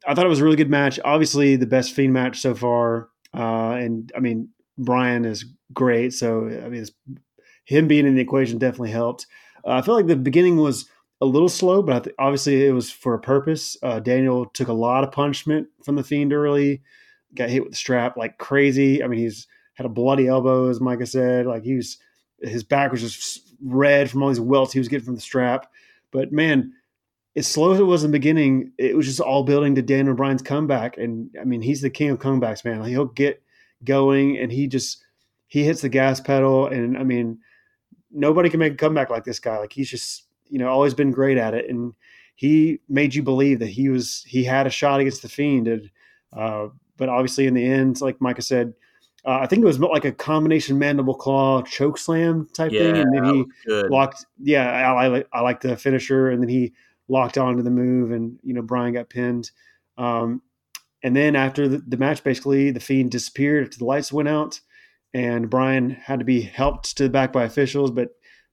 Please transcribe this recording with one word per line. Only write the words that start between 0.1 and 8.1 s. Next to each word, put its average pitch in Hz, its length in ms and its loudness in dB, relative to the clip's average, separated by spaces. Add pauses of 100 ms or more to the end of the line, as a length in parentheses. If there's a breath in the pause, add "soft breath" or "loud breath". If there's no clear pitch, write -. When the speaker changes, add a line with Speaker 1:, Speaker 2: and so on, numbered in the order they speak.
Speaker 1:
thought 175 100 4
it 180 40 4
was 151 100 4
a 143 40 4
really 156 120 6
good 147 140 2
match. 143 340 2
Obviously, 143 540 4
the 123 80 0
best 127 280 0
Fiend 135 200 2
match 127 260 0
so 127 160 -2
far. 117 540 -2 (240)
Uh, 113 380 -2
and 117 440 -6
I - 40 -8
mean, 113 300 -4 (280)
Bryan 123 480 0
is 110 200 -8 (280)
great. 127 400 0
So, 113 340 -2
I 113 220 -10
mean, 120 140 -10
it's, 107 80 -16 (720 soft breath)
him 151 240 4
being 147 180 6
in 135 80 4